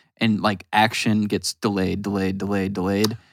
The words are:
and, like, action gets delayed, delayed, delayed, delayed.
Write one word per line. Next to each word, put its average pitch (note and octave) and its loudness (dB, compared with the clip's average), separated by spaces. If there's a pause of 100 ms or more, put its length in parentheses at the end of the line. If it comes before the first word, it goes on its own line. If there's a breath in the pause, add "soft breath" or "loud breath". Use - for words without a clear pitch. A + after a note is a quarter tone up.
(180 soft breath)
and, A2 2
like, G2+ -2
action G#2+ 2
gets G2+ -2
delayed, G2+ -2
delayed, G2 -2
delayed, G2 -2
delayed. G2 0 (160 soft breath)